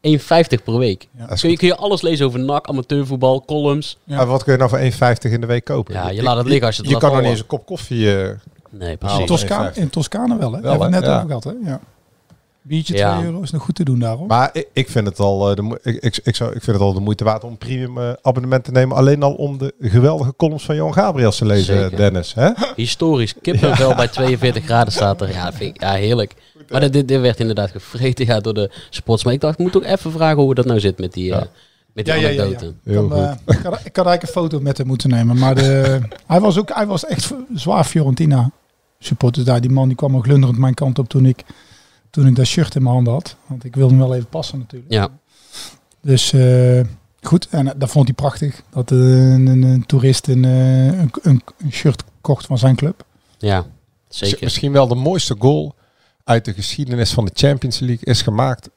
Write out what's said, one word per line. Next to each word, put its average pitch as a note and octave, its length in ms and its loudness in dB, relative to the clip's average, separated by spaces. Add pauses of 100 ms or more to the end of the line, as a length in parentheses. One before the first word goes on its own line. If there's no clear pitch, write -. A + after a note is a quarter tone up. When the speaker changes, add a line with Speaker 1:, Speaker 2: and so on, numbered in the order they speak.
Speaker 1:
Één D3+ 200 2
vijftig E3 420 2
per A#2 160 -2
week. B2 380 -2
Speaker 2:
Ja. A#2+ 100 -16
Speaker 3:
Dat B2 80 -6
is - 60 -4
Speaker 1:
Kun E3 100 0
je, E3+ 60 2
Speaker 3:
goed. F3+ 120 0
Speaker 1:
kun F3 80 2
je - 60 -10
alles G3+ 200 -2
lezen D#3 240 0
over B2 140 -4
nak, C#3+ 280 -4
amateurvoetbal, C3 760 -2
columns? D3 600 -2
Speaker 2:
Ja. C#3+ 160 -4
Speaker 3:
En B2+ 60 4
wat B2+ 180 0
kun C#3 80 2
je B2+ 60 4
nou B2+ 120 2
voor B2+ 80 -2
één C3 140 0
vijftig A#2+ 400 0
in A#2 80 -2
de A#2 60 -6
week A#2+ 180 -2
kopen? A#2 300 -6
Speaker 1:
Ja, F2+ 140 -6
je F#2+ 60 -6
Speaker 3:
Je, A2 80 -4
Speaker 1:
laat B2 140 0
het A#2+ 100 -2
liggen C3 200 2
als A2 100 -2
je A2 60 -8
het B2+ 80 -6
Speaker 3:
je C#3 60 4
Speaker 1:
laat A2+ 80 0
Speaker 3:
kan C#3+ 80 4
nog C3+ 80 2
niet B2+ 80 0
Speaker 1:
horen. A2 180 -2
Speaker 3:
eens - 60 -8
een C#3 60 -6
kop - 80 -14
koffie, A#2 440 -2 (120)
eh, F#2+ 60 -4 (420)
Speaker 1:
Nee, F#2+ 160 -14
Speaker 3:
halen E2+ 120 -8
Speaker 1:
precies. G2+ 180 -2
Speaker 3:
voor - 100 0
Speaker 2:
Tosca-, D#3+ 280 0
Speaker 3:
één G#3 80 -4
vijftig. G2+ 200 -6
Speaker 2:
in D3 80 -4
Toscane A3+ 480 -4
wel, A#2+ 140 -4
hè? - 80 -8
Speaker 3:
Wel, B2+ 100 -4
Speaker 2:
Hebben D3+ 200 2
we F3+ 40 2
Speaker 3:
hè? F#3 60 2
Speaker 2:
net C3+ 100 0
Speaker 3:
Ja. C#3 60 2
Speaker 2:
over E3 100 -2
gehad, C3+ 180 -8
hè? D3 80 -8 (180)
Ja. C3 100 -8 (840)
Biertje D#3 320 -4
Speaker 1:
Ja. G2+ 200 2
Speaker 2:
twee E3+ 140 -2
euro E3+ 120 -8
is D3 80 -8
nog D#3 120 -6
goed - 120 -4
te F3 100 -2
doen C3 140 0
daar, A2+ 180 -2
hoor. E3 100 -10
Speaker 3:
Maar B2+ 260 2
ik, - 200 -8
ik C3+ 180 -2
vind G#2+ 160 0
het F#2+ 120 -6
al, G2+ 320 0
eh, G2+ 60 0
de G2+ 60 -6
mo-, A2+ 200 -6
ik, - 200 -4
ik, - 200 -2
ik - 140 -2
zou, A#2 180 -4
ik - 80 -10
vind A2 140 0
het G2 100 2
al G2 60 2
de F#2+ 80 -2
moeite G#2 240 -4
waard A2 200 0
om A#2+ 60 -12
een A2+ 80 -16
premium, B2+ 400 -8
eh, A#2+ 140 -6 (100)
abonnement B2+ 420 0
te - 60 -10
nemen. B2+ 260 2
Alleen C#3+ 260 4
al C#3+ 120 0
om C#3+ 240 -6
de C#3 220 -8
geweldige C3 560 2
columns D#3 280 -2
van D#3 100 -4
Johan D#3 180 -4
Gabriels D3+ 440 2
te - 80 -2
lezen, G2+ 360 2
Speaker 1:
Zeker. F#2 160 -4
Speaker 3:
Dennis. F#2 380 0
Hè? C#3 160 2 (260)
Speaker 1:
Historisch A#2+ 680 -2
kippenvel B2+ 460 2
Speaker 3:
Ja. B2+ 80 2
Speaker 1:
bij A#2+ 120 0
tweeënveertig B2+ 560 -2
graden A2+ 280 2
staat G2 280 0
er. F#2+ 100 -6
Ja, F2+ 220 -6
vind F#2 220 -10
ik, - 80 -18
ja, G2 100 -2
heerlijk. G#2 420 -2 (180)
Speaker 3:
Goed, - 140 -20
hè? - 60 -14
Speaker 1:
Maar C3 80 0
dit, C#3 120 2
dit, C#3 160 2
dit C3+ 120 2
werd B2 200 0
inderdaad G#2 300 -2
gevreten, B2 560 -4
ja, A2 140 0
door G#2+ 140 -4
de G#2 160 -2 (200)
supporters. - 340 -2
Maar B2 100 2
ik C#3+ 60 -4
dacht, D#3 120 0
ik D#3+ 60 -8
moet F3+ 140 -2
toch F#3+ 120 2
even F#3 280 -2
vragen D#3+ 300 2
hoe C3+ 120 2
dat B2 100 2
nou A#2 160 2
zit G2 180 0
met F#2 140 -6
die, F2+ 120 -6
Speaker 3:
Ja. F#2 160 -2
Speaker 1:
eh, - 60 -6 (460)
met G#2+ 120 -8
die D#3+ 100 0
Speaker 2:
Ja, D#3+ 60 0
ja, D#3 80 2
ja, D3 60 0
ja. C#3 100 -2
Speaker 1:
anekdote. E2+ 300 -6 (100)
Speaker 3:
Heel G#2 240 0
Speaker 2:
Kan, D3 100 0
Speaker 3:
goed. C#3+ 280 -2
Speaker 2:
eh, - 120 4
ik - 60 -6
had, F3 80 -4 (120)
ik - 120 -10
had F3+ 100 0
eigenlijk F3 160 2
een D#3+ 60 -10 (140)
foto D#3 180 -4
met C#3 180 -4
hem C3 80 -4
moeten C3 240 0
nemen. A#2+ 280 2
Maar C3 160 4
de, C3+ 480 2
Speaker 3:
<laughs> - 240 -12
Speaker 2:
hij E3+ 140 4
was G3+ 180 2
ook, - 160 -4
hij G#3+ 120 -2
was G3 200 -4
echt C4+ 180 -6
v-, - 80 -8 (220)
zwaar D#3+ 300 0
Fiorentina C#3 680 2 (480)
supporter B2 460 -2
daar. B2 160 2
Die B2 100 0
man C3 180 2
die B2+ 80 -2
kwam C3+ 180 -2
al C3 60 2
glunderend B2+ 380 4
mijn C3 160 2
kant C3 240 -2
op B2+ 100 -2
toen C3 180 4
ik, C3 160 0 (680)
toen C#3 160 2
ik B2+ 100 6
dat C3 100 2
shirt - 280 -2
in C3+ 80 0
mijn B2 120 2
handen A#2+ 180 2
had. - 240 -6 (100)
Want B2+ 180 -12
ik B2 120 -16
wilde C3 180 6
hem C3 80 6
wel B2+ 120 0
even A#2+ 140 -4
passen - 300 -8
natuurlijk. B2 340 -10
Speaker 1:
Ja. G#2 160 0 (920)
Speaker 2:
Dus, C3 320 2
eh, B2+ 480 4 (420)
goed, - 280 0
en, C3+ 180 0
eh, C3+ 80 -6
dat C3+ 140 -4
vond C#3+ 160 4
hij B2 80 -2
prachtig. C#3+ 560 -4
Dat, B2 200 -4
eh, B2+ 80 4
een, C3 480 6
een, C3 160 4
een C3 240 2
toerist C3 420 2
een, B2+ 160 2
eh, C3 420 4
een, E3 240 0 (120)
een, C3+ 200 4 (160)
een D3 140 -6
shirt - 320 -2 (160)
kocht - 260 -2
van C3 120 -2
zijn B2+ 180 4
club. - 280 -4 (340)
Speaker 1:
Ja, G2 260 0 (420)
Speaker 3:
Misschien, - 220 -6
Speaker 1:
zeker. - 160 -4
Speaker 3:
misschien C#3 280 -2
wel C#3 160 4
de B2+ 60 0
mooiste C#3 440 -2
goal D3 360 0 (500)
uit A#2 200 2
de A2 80 -6
geschiedenis A#2+ 600 -4
van A2 120 0
de F#2+ 100 -2
Champions C3+ 440 0
League B2 260 -4
is - 180 0
gemaakt A#2+ 540 -2